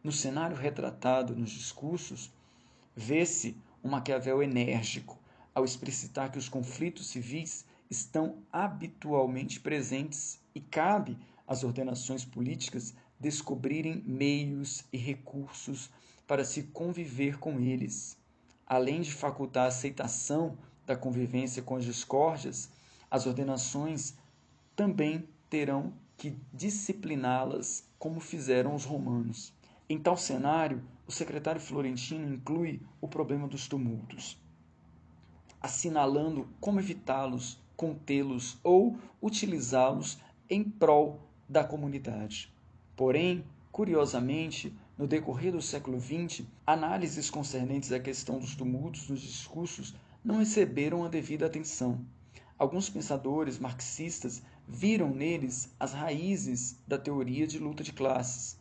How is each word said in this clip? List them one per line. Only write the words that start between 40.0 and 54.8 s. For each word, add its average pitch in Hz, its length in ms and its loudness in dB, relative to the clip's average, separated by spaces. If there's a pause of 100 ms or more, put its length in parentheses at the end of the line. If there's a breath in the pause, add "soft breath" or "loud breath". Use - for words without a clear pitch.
em 202 160 2
prol 151 560 6 (280)
da 147 160 6
comunidade. 139 880 -4 (420)
Porém, 170 480 4 (280)
curiosamente, 147 1040 2 (200 loud breath)
no 143 120 -2
decorrer 156 440 2
do 170 100 0
século 139 360 -4
vinte, 156 500 -4 (180)
análises 156 640 2
concernentes 135 600 -2
à 127 80 2
questão 135 380 -4
dos 123 180 -6
tumultos 135 540 -4
nos 139 120 -2
discursos - 760 -8 (280 loud breath)
não 214 140 2
receberam 170 680 4
a 170 40 -2
devida 156 400 0
atenção. 127 580 -2 (540 loud breath)
Alguns 165 300 2
pensadores 139 680 -2
marxistas - 840 -6 (240 loud breath)
viram 170 420 2